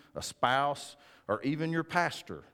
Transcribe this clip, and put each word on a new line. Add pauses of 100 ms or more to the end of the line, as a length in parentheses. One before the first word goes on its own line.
(120)
a
spouse, (320)
or
even
your
pastor. (100)